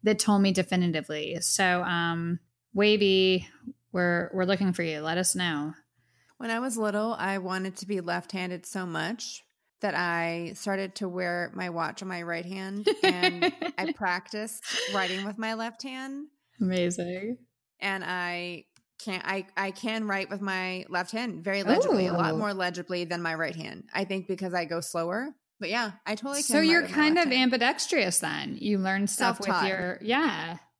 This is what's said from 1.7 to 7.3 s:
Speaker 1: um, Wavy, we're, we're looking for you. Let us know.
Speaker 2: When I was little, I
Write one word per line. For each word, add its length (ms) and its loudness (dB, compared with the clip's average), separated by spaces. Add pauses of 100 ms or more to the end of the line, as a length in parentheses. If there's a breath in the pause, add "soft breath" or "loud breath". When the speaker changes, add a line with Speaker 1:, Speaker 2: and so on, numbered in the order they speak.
Speaker 1:
um, 580 0 (340)
Wavy, 720 6 (440 loud breath)
we're, 400 2
we're 120 0
looking 280 2
for 100 -2
you. 180 -4
Let 180 -2
us 160 2
know. 400 0 (640)
Speaker 2:
When 120 -6
I 100 0
was 160 -2
little, 380 0
I 240 -2